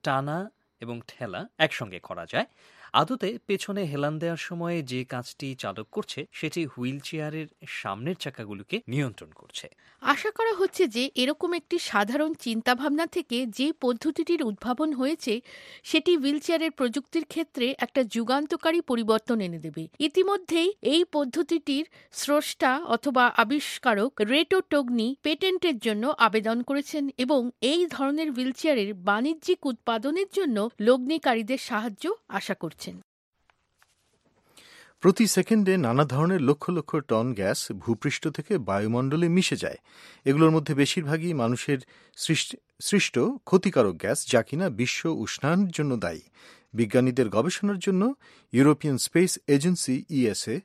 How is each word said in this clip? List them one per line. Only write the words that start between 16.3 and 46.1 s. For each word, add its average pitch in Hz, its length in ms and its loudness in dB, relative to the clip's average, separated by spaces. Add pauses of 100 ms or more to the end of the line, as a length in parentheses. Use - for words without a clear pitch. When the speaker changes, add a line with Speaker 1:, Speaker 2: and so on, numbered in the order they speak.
Speaker 2:
প্রযুক্তির 277 540 -4
ক্ষেত্রে 269 540 -4
একটা - 240 0
যুগান্তকারী 285 800 0
পরিবর্তন 226 600 0
এনে 170 180 -6
দেবে। 160 240 -10 (160)
ইতিমধ্যেই 359 680 2 (120)
এই 320 300 4
পদ্ধতিটির 294 720 -2 (260)
স্রষ্টা 294 600 0 (140)
অথবা 247 380 2 (140)
আবিষ্কারক 233 760 0 (100)
রেটো 302 400 2
টগনি 247 640 0
পেটেন্টের 330 560 0
জন্য 214 240 -2 (140)
আবেদন 220 440 2
করেছেন 285 420 -4 (140)
এবং 254 320 2 (120)
এই 311 260 2
ধরনের 294 440 -2
হুইলচেয়ারের 254 640 0
বাণিজ্যিক 233 720 0
উৎপাদনের 269 680 -2
জন্য 240 360 0 (120)
লগ্নিকারীদের 254 760 2
সাহায্য 220 460 -6 (260)
আশা 196 240 -6
করছেন। - 320 -10 (2250)
Speaker 3:
প্রতি 196 240 6
সেকেন্ডে 190 500 4
নানা 135 280 4
ধরনের 156 360 2
লক্ষ 143 280 2
লক্ষ 175 220 -2 (160)
টন 113 260 2
গ্যাস 101 260 0 (120)
ভূপৃষ্ঠ 110 560 -4
থেকে 156 300 -4
বায়ুমণ্ডলে 123 720 0
মিশে 180 260 2
যায়। - 240 -6 (460)
এগুলোর 156 260 6
মধ্যে 156 220 2
বেশিরভাগই 156 600 0
মানুষের 123 460 0 (380)
সৃষ্ট, - 320 -2 (320)
সৃষ্ট - 340 2 (280)
ক্ষতিকারক 135 520 4
গ্যাস, 104 220 -2 (100)
যা 117 160 6
কিনা 165 260 -2
বিশ্ব 120 320 -2 (100)
উষ্ণায়নের 165 600 0
জন্য 147 260 -2
দায়ী। 85 260 -6 (500)